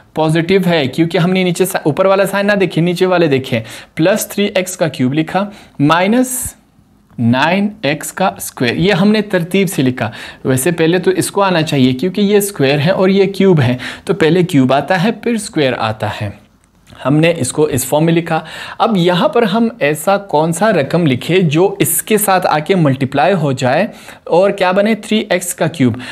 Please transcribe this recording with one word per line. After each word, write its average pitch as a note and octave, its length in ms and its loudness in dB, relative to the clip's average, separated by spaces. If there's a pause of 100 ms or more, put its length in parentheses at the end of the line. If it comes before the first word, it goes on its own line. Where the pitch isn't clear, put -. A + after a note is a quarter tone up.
(160)
पॉजिटिव E3 520 2
है, D#3+ 200 2
क्योंकि E3 300 -2
हमने F#3 260 2
नीचे F3+ 220 0
सा-, F3+ 220 -4
ऊपर F#3 200 2
वाला G3 180 2
साइन G3+ 200 -2
ना G#3 100 2
देखे, F#3+ 260 0
नीचे F3+ 240 0
वाले F3 220 2
देखे, C3 360 0 (320)
प्लस G3 360 0
थ्री G3+ 140 0
एक्स F#3+ 300 -4
का E3+ 120 -2
क्यूब C3 260 -2
लिखा, D#3+ 340 -2 (340)
माइनस G3 760 0 (640)
नाइन D#3 520 2 (140)
एक्स D#3+ 260 -4
का G3 280 -2
स्क्वायर। - 360 -2
ये E3+ 160 2
हमने G#3 300 2
तरतीब F#3+ 460 0
से D3+ 160 -2
लिखा, B2 280 -2 (340)
वैसे C3 260 0
पहले E3 280 2
तो F#3 120 2
इसको F#3+ 300 -2
आना F3+ 200 2
चाहिए C3 320 2
क्योंकि F#3 280 -2
ये G3+ 200 4
स्क्वायर D3 380 0
है D#3 120 2
और G3 180 2
ये G3 180 2
क्यूब F#3+ 320 4
है, B2+ 200 0 (280)
तो F#3+ 60 -2
पहले E3 300 2
क्यूब C3+ 300 2
आता D3 240 0
है, G3+ 140 0
फिर A3 260 -4
स्क्वायर D3 360 -2
आता A2 340 -4
है। - 420 -10 (540)
हमने D#3 280 2
इसको D3+ 380 -2
इस B2+ 160 -4
फॉर्म D3+ 200 0
में E3+ 80 2
लिखा। E3 300 -2 (360)
अब G#3 180 2
यहाँ F3 380 2
पर A#3 80 2
हम A3+ 380 0
ऐसा D3+ 360 0
कौन E3 340 -2
सा G3+ 180 0
रकम E3 360 0
लिखे D#3+ 340 0
जो F3 420 2
इसके - 360 0
साथ F#3+ 240 0
आके D#3 340 0
मल्टीप्लाई C#3+ 560 2
हो D3+ 220 0
जाए C3+ 360 0 (420)
और F#3+ 200 4
क्या F#3 200 0
बने, G#3 240 2
थ्री G#3+ 360 -2
एक्स F3+ 220 -4
का E3+ 140 -2
क्यूब। A#2+ 340 -2 (100)